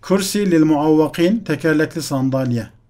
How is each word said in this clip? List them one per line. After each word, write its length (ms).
Kursi 500
lil 120
muavvakin, 760
tekerlekli 600
sandalye. 680